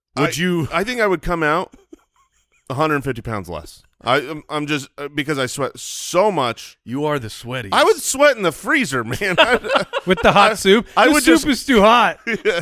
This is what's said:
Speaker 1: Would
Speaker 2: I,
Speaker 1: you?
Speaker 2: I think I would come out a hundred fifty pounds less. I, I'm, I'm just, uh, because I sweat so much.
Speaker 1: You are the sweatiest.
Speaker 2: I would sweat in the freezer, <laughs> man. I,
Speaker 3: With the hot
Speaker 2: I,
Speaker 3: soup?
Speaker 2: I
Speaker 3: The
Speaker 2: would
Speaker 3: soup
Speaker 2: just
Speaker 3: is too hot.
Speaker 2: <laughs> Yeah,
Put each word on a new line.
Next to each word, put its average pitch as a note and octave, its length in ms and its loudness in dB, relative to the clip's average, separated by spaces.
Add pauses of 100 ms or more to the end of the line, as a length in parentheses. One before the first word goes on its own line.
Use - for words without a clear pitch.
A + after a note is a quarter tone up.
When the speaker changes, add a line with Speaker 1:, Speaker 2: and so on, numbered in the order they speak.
(180)
Speaker 1:
Would D3+ 120 0
Speaker 2:
I, - 20 -6
Speaker 1:
you? E3+ 400 -2
Speaker 2:
I E3+ 120 -2
think B3 180 -4
I G#3 60 2
would F3 140 -2
come E3+ 220 -2
out D#3+ 300 -2 (960)
a C3+ 40 -8
hundred D3 300 0
fifty A#2+ 180 -6
pounds G#2 280 -8
less. - 340 -14 (180)
I, B2 160 2
I'm, D3+ 300 -6
I'm D3+ 180 -6
just, C#3+ 220 -4 (100)
uh, C#3+ 120 -10
because D3 280 -4
I C3 80 -2
sweat C3 320 -6
so - 540 -2
much. B2+ 540 -4
Speaker 1:
You C3 180 -6
are D3 160 -2
the A2+ 80 -8
sweatiest. B2+ 460 -10
Speaker 2:
I B3+ 100 2
would F#4 140 4
sweat C4+ 400 0
in G#3 60 -4
the E3 100 0
freezer, G3+ 500 -2
<laughs> - 0 -
man. E3+ 340 -4
I, - 480 0 (200)
Speaker 3:
With F#3 160 2
the G#3 100 4
hot G3+ 200 6
Speaker 2:
I, G#3 40 -4
Speaker 3:
soup? G3 400 2
Speaker 2:
I G#3+ 120 6
Speaker 3:
The D#4 60 6
Speaker 2:
would D4 100 2
Speaker 3:
soup E4 180 6
Speaker 2:
just D4 60 -6
Speaker 3:
is C4+ 180 -2
too G3+ 160 4
hot. G#3+ 420 4
Speaker 2:
<laughs> - 40 -12
Yeah, F#3 340 -2